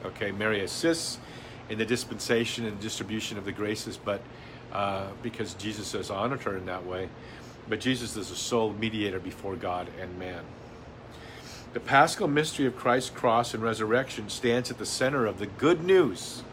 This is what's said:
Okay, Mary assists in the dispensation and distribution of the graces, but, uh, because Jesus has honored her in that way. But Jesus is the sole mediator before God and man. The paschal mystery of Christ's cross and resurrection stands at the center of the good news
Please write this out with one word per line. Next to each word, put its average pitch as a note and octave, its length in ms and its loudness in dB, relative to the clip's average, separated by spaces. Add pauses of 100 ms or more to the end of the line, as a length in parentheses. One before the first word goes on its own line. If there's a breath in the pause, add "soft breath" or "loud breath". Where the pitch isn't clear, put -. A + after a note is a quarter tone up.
Okay, G2 280 -4
Mary G#2+ 280 2
assists - 580 0 (500 loud breath)
in A2 100 -4
the A2 60 2
dispensation A#2 800 2
and G2+ 140 -4
distribution A2 580 -4
of F#2+ 80 -6
the G2+ 60 -4
graces, G#2+ 460 -4
but, G2+ 220 -2 (520 loud breath)
uh, G2 360 -2 (140)
because A#2 320 -4
Jesus G#2 380 -6
has G2 180 -4
honored A2+ 320 0
her G2 140 -2
in F#2 100 -6
that F2+ 200 -4
way. F#2 240 -4 (580 loud breath)
But A2 120 0
Jesus A#2+ 360 0
is F#2 140 -6
the F2+ 40 -8
sole A2 380 2
mediator G#2 480 0
before F#2 360 -6
God F2+ 320 -4 (120)
and F2+ 180 -8
man. F#2 220 -8 (1300 loud breath)
The - 60 0
paschal D#3+ 460 8
mystery D3 400 4
of B2 100 2
Christ's B2+ 340 4
cross A#2+ 440 4
and A2 80 -2
resurrection A2+ 680 2
stands A#2+ 420 2
at A#2+ 80 -8
the G2+ 80 -4
center C3 400 2
of F#2+ 120 -2
the G#2 80 -2
good D#3+ 380 4
news F3+ 580 4 (100)